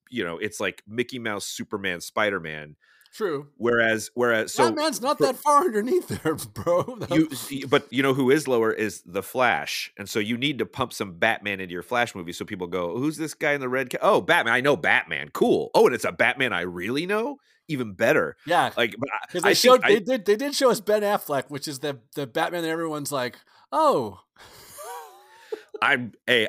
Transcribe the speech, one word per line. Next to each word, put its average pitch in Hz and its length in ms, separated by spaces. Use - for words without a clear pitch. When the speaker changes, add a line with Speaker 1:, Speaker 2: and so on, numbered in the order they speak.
Speaker 1:
you 117 140
know, 85 140
it's 104 240
like 95 260
Mickey 120 320
Mouse, 107 260
Superman, 98 540
Spider-Man. 80 760
Speaker 2:
True. 151 440
Speaker 1:
Whereas, 113 560
whereas, 117 400
so 123 160
Speaker 2:
Batman's 269 320
not 277 160
Speaker 1:
for - 80
Speaker 2:
that 254 100
far 294 300
underneath 247 420
there, 151 280
<laughs> 127 180
bro. 175 440
Speaker 1:
You, 160 200
see, 139 340
but 139 260
you 127 100
know 135 120
who 127 180
is 147 160
lower 113 240
is 104 340
The 95 160
Flash. 107 760
And 101 120
so 117 100
you 110 180
need 135 220
to 107 60
pump - 280
some 92 260
Batman 104 400
into 90 140
your 85 100
Flash 120 320
movie 87 160
so 90 140
people 90 220
go, 87 300
"Who's 151 200
this 151 160
guy 151 180
in 143 80
the 131 80
red 127 220
ca-? - 120
Oh, 175 200
Batman. 120 320
I 127 80
know 139 160
Batman. 85 560
Cool. 185 420
Oh, 220 120
and 131 60
it's 110 120
a 90 80
Batman 120 400
I 87 80
really 92 440
know? 226 300
Even 127 280
better." 113 420
Speaker 2:
Yeah. 156 300
Speaker 1:
Like, 120 200
but 120 140
I, 110 180
Speaker 2:
'Cause 175 140
Speaker 1:
I 135 60
Speaker 2:
they 170 60
Speaker 1:
think - 20
Speaker 2:
showed, 247 260
Speaker 1:
I 233 120
Speaker 2:
they 240 40
did, 208 260
they 208 120
did 277 180
show 262 160
us 214 80
Ben 208 220
Affleck, 196 480
which 143 180
is 139 120
the, 139 200
the 143 100
Batman 165 380
that 160 60
everyone's 156 420
like, 123 280
"Oh." 185 480
<laughs> - 140
Speaker 1:
I'm, 127 300
hey, 117 220